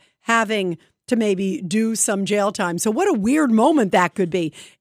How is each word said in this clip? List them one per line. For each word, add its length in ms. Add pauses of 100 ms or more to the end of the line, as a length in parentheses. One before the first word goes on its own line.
(200)
having 580 (280)
to 100
maybe 440
do 340
some 300
jail 260
time. 280
So 120
what 180
a 40
weird 400
moment 400
that 220
could 160
be. 240 (260)